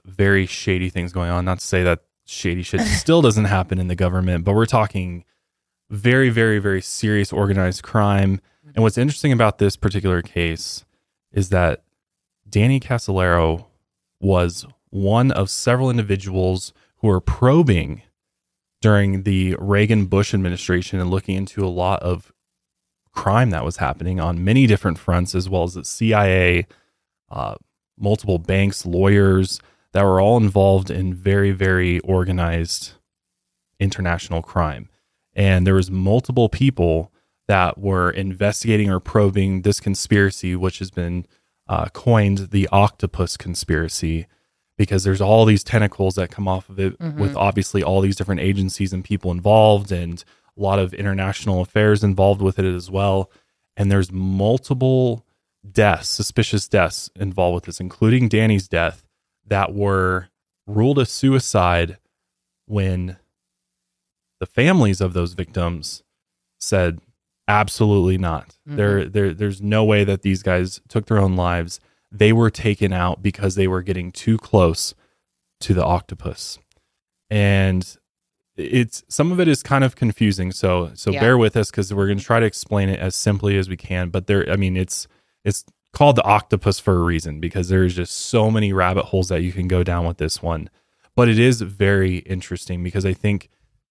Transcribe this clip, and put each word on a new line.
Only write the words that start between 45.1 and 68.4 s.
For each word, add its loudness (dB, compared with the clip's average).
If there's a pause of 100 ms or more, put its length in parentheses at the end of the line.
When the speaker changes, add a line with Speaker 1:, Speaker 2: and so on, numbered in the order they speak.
Speaker 1:
all 6
these 4
tentacles -2
that -2
come -6
off -4
of -16
it -4
Speaker 2:
Mm-hmm. -10
Speaker 1:
with -2
obviously 0
all 0
these 0
different -4
agencies -2
and -6
people -4
involved 4
and -6 (340)
a -10
lot 0
of -2
international -2
affairs 2
involved 2
with 0
it 0
as -6
well. -2 (460)
And 0
there's 2
multiple 0 (460)
deaths, 2
suspicious -2
deaths -2
involved -2
with -6
this, -12
including 2
Danny's 2
death, -2 (420)
that -2
were 0 (380)
ruled 0
a 2
suicide 0 (680)
when -4 (1200)
the -8
families 2
of -2
those -2
victims -6 (560)
said, -2 (480)
"Absolutely 2
not. -6 (120)